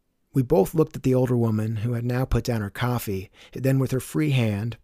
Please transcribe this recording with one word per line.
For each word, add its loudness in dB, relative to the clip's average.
We 2
both 2
looked 2
at -10
the 2
older 2
woman, 0
who -2
had -4
now 0
put 2
down 0
her -4
coffee, -4
then 2
with 0
her -2
free -2
hand 0